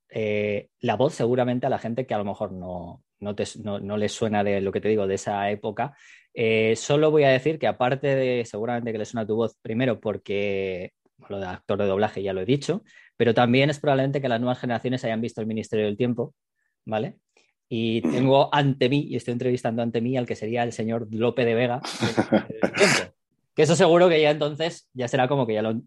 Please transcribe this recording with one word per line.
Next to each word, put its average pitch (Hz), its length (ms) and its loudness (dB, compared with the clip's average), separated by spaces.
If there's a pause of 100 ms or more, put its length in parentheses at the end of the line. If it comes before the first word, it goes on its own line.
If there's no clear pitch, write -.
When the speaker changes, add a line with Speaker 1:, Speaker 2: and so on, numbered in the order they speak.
Speaker 1:
eh, 104 580 -2 (140)
la 117 140 -2
voz - 200 0
seguramente 123 500 0
a 135 40 0
la 120 100 -2
gente 120 260 -6
que 123 80 -6
a 107 60 -2
lo 101 60 -4
mejor 101 260 -6
no, 90 500 -12 (180)
no 101 160 -8
te, 101 100 -2 (180)
no, 101 160 -6
no 101 180 -6
les 104 140 0
suena 107 320 0
de 101 180 0
lo 95 100 -2
que 98 100 -2
te 101 80 -2
digo 107 180 0
de 98 80 0
esa 101 340 -4
época, 110 460 -6 (400)
eh, 110 400 2
solo 151 340 2
voy 151 140 4
a 139 60 6
decir 151 280 2
que 131 80 -4
aparte 127 500 0
de 127 300 0
seguramente 117 460 -6
que 110 80 -6
les 104 100 -6
suena 117 160 -4
tu 107 100 -2
voz, 113 280 0
primero 117 360 0
porque 98 920 -4 (380)
lo 98 100 -8
de 95 80 -8
actor 98 320 -6
de 104 60 0
doblaje 98 360 0
ya 98 120 -4
lo 95 80 -4
he 92 40 -6
dicho, 143 380 0 (340)
pero 117 160 2
también 127 380 4
es 143 80 -4
probablemente 139 420 0
que 131 80 -2
las 113 120 0
nuevas 123 180 -2
generaciones 123 460 -4
hayan 113 160 -2
visto 117 200 -6
El 110 60 -4
Ministerio 110 380 -2
del 104 120 -2
Tiempo, 120 380 -2 (500)
¿vale? 110 300 -4 (540)
Y 113 360 -2
Speaker 2:
Ujú. 78 100 0
Speaker 1:
tengo 135 380 4
ante 139 360 2
mí, 143 200 0
y 131 60 -6
estoy 123 160 -6
entrevistando 123 500 -2
ante 117 200 -2
mí 127 160 -2
al 120 100 -2
que 110 80 -6
sería 117 280 -4
el 120 100 -4
señor 113 380 -4
Lope 117 340 0
de 117 100 2
Vega, 120 260 0
Speaker 2:
<laughs> - 200 -8
Speaker 1:
del 113 160 -2
Ministerio - 440 0
del - 140 4
Tiempo. - 400 2 (400)
Que 151 60 4
eso 160 140 6
seguro 175 340 8
que 160 100 6
ya 147 120 6
entonces 151 640 -4
ya 123 140 -4
será 127 200 2
como 139 180 2
que 110 80 -2
ya 107 80 0
lo, 110 260 0